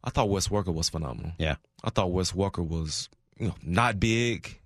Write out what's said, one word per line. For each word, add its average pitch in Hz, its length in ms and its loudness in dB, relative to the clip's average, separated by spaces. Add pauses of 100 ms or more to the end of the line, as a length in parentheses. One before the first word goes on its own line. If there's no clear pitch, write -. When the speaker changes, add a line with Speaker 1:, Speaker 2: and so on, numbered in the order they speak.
Speaker 1:
I - 80 -4
thought 120 200 4
Wes 98 180 2
Welker 95 240 0
was 78 160 0
phenomenal. 80 500 -4
Speaker 2:
Yeah. 76 180 0 (280)
Speaker 1:
I 110 60 -2
thought 95 220 2
Wes 92 200 0
Welker 92 340 0
was, 80 420 -4 (300)
you 107 100 -2
know, 82 140 -4
not 107 380 2
big 113 640 2